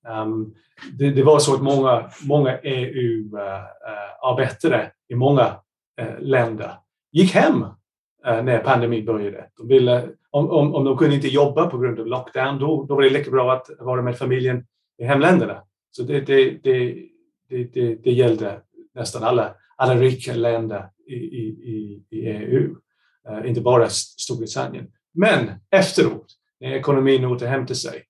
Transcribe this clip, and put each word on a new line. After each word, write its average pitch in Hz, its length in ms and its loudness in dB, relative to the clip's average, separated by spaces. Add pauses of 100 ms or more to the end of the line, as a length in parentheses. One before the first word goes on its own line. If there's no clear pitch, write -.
Ehm, 110 460 -6 (380)
det, 139 180 0
det 131 120 2
var 147 160 8
så 135 160 2
att 135 80 -2
många, 131 480 2 (120)
många 135 360 0
E 127 360 -6
U, 113 420 -4
eh, 98 180 -8
eh, 104 760 -10
arbetare - 600 -2 (180)
i 123 60 -10
många, 127 420 4 (440)
eh, 113 180 -10
länder 117 560 -2 (380)
gick 180 220 4
hem, 285 280 4 (640)
eh, 117 160 0
när 123 160 2
pandemin 120 460 0
började. 104 520 -6
De 117 120 -16
ville, 123 400 4 (220)
om, 143 200 0
om, 147 240 2
om 139 100 0
de 135 120 2
kunde 147 180 4
inte 131 140 -2
jobba 143 380 2
på 127 120 -6
grund 117 220 -2
av 113 60 -8
lockdown, 131 520 -6
då, 147 260 -2
då 139 100 -4
var 139 80 4
det 131 80 8
lika 135 200 -2
bra 127 220 2
att 127 140 -4 (120)
vara 127 240 -4
med 123 160 -4
familjen 127 480 -2 (320)
i 120 60 -10
hemländerna. 139 580 2 (280)
Så - 120 -12
det, 139 180 -2
det, 135 300 4 (120)
det, 123 320 0 (540)
det, 123 160 -6
det, 120 300 -2
det 123 180 -2
gällde 110 480 0 (340)
nästan 117 280 -8
alla, 113 320 0 (220)
alla 127 180 2
rika 127 400 0
länder 113 540 -4 (180)
i, 135 80 -14
i, 120 320 -10
i, 107 640 -12
i 110 160 -10
E 107 120 -6
U. 123 360 0 (540)
Eh, 110 200 -8
inte 117 120 -2
bara 123 260 6
S-, - 340 -8
Storbritannien. 123 680 -8 (280)
Men 160 360 2 (200)
efteråt, - 560 2 (340)
när 131 120 -8
ekonomin 135 520 2
återhämtar 123 500 -4
sig - 360 -10